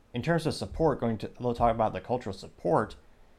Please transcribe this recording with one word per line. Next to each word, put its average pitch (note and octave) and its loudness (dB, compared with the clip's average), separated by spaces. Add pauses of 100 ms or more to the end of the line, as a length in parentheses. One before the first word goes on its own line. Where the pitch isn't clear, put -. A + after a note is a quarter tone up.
(140)
in A#2+ -4
terms D#3 2
of B2 0
support, C#3+ 0
going A2+ 0
to, - -6 (100)
we'll A#2+ -2
talk A#2 4
about A2 2
the F#2 -4
cultural B2 -4
support, C#3 0 (440)